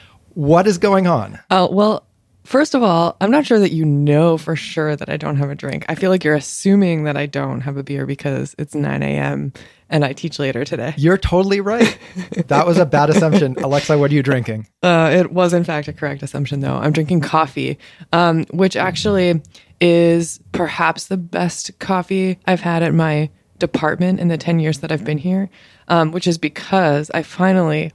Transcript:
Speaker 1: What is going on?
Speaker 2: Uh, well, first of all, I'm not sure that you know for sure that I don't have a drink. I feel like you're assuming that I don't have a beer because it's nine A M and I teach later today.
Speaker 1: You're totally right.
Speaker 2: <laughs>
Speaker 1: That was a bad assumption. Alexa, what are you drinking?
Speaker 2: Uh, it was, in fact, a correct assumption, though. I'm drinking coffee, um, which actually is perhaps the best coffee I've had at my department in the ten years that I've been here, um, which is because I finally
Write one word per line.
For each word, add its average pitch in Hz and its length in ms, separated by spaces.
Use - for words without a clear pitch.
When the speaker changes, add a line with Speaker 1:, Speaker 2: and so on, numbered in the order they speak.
Speaker 1:
What 165 340
is 196 100
going 190 300
on? 104 320
Speaker 2:
Uh, 185 220
well, 208 340
first 285 320
of 247 80
all, 170 380
I'm 196 100
not 285 140
sure 226 140
that 190 120
you 160 140
know 147 520
for 156 200
sure 151 400
that - 100
I - 80
don't 151 220
have 139 120
a 143 60
drink. 147 320
I 160 80
feel 185 160
like 185 140
you're 151 100
assuming 175 720
that 147 100
I 143 100
don't 135 360
have 139 160
a 139 60
beer 139 220
because 135 520
it's 147 180
nine 143 260
A 143 140
M 143 380
and 151 160
I 135 100
teach 147 260
later 135 260
today. 147 320
Speaker 1:
You're 160 200
totally 196 440
right. 220 420
Speaker 2:
<laughs> - 40
Speaker 1:
That 147 200
was 170 100
a 180 80
bad 147 240
assumption. 156 540
Alexa, 143 340
what 143 140
are - 20
you 143 100
drinking? 117 440
Speaker 2:
Uh, 165 300
it 180 180
was, 175 220
in 175 100
fact, 151 240
a 147 60
correct 139 280
assumption, 139 380
though. 135 160
I'm 139 160
drinking 160 300
coffee, 143 560
um, 170 380
which 185 240
actually 180 680
is 170 580
perhaps 165 560
the 196 100
best 175 640
coffee 190 640
I've 180 160
had 170 220
at 160 100
my 156 360
department 175 640
in 175 80
the 165 100
ten 165 220
years 156 200
that 160 120
I've 156 140
been 151 120
here, 185 320
um, 160 240
which 175 160
is 165 100
because 151 760
I 165 100
finally 165 720